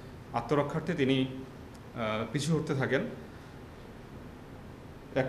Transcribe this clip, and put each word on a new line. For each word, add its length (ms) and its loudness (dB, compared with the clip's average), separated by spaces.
আত্মরক্ষার্থে 640 2
তিনি, 320 6
আহ, 380 2
পিছু 240 4
হটতে 180 2
থাকেন। 260 4
এক 140 6